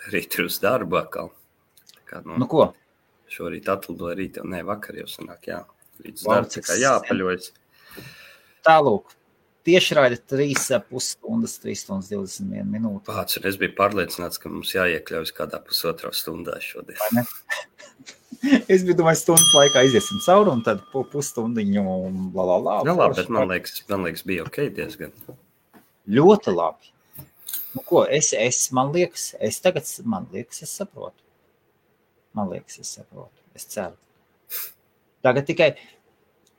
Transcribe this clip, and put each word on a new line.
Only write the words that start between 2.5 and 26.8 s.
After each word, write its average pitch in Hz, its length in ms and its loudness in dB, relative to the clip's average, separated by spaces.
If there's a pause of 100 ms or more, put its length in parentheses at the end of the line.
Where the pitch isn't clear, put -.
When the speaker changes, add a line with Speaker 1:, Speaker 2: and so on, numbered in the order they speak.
Speaker 1:
šorīt 85 400 -8
atlidoju, 87 480 -6
rīt 92 200 -8
jau, - 60 -12
nē, 87 220 -8
vakar 104 300 -10
jau 80 120 -14
sanāk, 85 400 -18
jā. 85 140 -8 (380)
Rīt - 200 -18
uz - 60 -10
Speaker 2:
Vau, 107 100 2
Speaker 1:
darbu, - 140 2
tā - 80 -12
Speaker 2:
cik - 80 -10
Speaker 1:
kā - 100 -2
Speaker 2:
sen. 110 80 0
Speaker 1:
jāpaļojas. 95 680 0 (1120)
Speaker 2:
Tālūk. 147 480 6 (520)
Tiešraide 156 580 4
trīs, 139 480 0
ap 117 180 0
pusstundas, 113 720 -6
trīs 110 240 -10
stundas 95 260 -8
divdesmit 98 400 -8
viena 101 160 -6
minūte. 104 400 -4
Speaker 1:
Pats, 98 320 -4
un - 80 -6
es 98 140 -2
biju 92 160 -4
pārliecināts, 90 680 -2
ka - 80 -12
mums 85 240 -8
jāiekļaujas 82 600 -2
kādā 80 280 -8
pusotrā - 500 -6
stundā - 480 -8
šodien. - 380 -14
Speaker 2:
Vai 107 160 -2
ne? 120 140 2
<laughs> - 80 -14 (1300)
Es 190 180 4
biju 180 160 2
domājis, 160 240 6
stundas - 320 6
laikā 143 320 6
iziesim 127 340 2
cauri, 202 300 6
un 120 140 0
tad 104 220 0
pu-, 131 200 -4
pusstundiņu, 113 800 -2 (140)
un 95 180 -6 (140)
la, 92 180 -2
la, 90 100 4
la, 104 220 0
Speaker 1:
Nu, 160 160 2
labi, 135 180 4
Speaker 2:
forši. 95 60 -2
Speaker 1:
bet 92 100 -2
man 101 220 0
liekas, - 320 -6
man 95 240 -4
liekas, 80 180 -8
bija 85 220 -4
ok - 100 -16 (120)
diezgan. 80 440 -10 (960)
Speaker 2:
Ļoti 139 480 6
labi. 82 340 -2 (800)